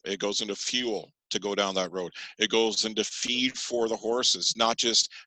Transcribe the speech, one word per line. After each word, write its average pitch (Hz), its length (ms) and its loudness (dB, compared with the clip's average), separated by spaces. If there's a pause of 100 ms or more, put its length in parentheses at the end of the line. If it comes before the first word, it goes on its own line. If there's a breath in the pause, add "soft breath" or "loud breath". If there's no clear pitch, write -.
It 95 140 -2
goes 101 220 0
into 101 140 -2
fuel 113 560 -2 (180)
to - 100 -2
go 101 140 -2
down 98 220 2
that 92 160 0
road. 87 200 -4 (280 loud breath)
It 107 100 4
goes 113 360 2
into 107 180 -2
feed 127 520 -2
for 117 320 0
the 113 80 0
horses, 113 600 0
not 113 200 4
just - 340 2 (160 loud breath)